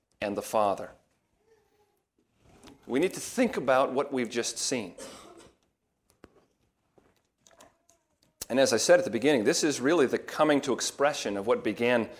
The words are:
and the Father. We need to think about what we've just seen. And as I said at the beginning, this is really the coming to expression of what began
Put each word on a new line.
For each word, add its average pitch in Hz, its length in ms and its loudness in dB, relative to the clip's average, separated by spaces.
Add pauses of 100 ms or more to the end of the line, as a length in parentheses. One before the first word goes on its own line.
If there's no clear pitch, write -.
(200)
and 101 160 -4
the 98 60 -4
Father. 104 480 -2 (2000)
We 123 120 0
need 180 140 0
to - 60 -12
think - 360 -2
about 131 380 2
what 139 180 -2
we've 123 200 -2
just 117 260 -4
seen. 104 380 -6 (3500)
And 123 100 0
as 131 140 4
I 113 40 4
said 175 220 6
at 180 60 -2
the - 60 -6
beginning, 117 320 2
this 160 200 2
is 143 160 0
really 139 280 4
the 117 100 0
coming 151 440 0
to 135 120 -2
expression 135 640 -2
of 101 100 -6
what 120 160 0
began 113 460 0 (100)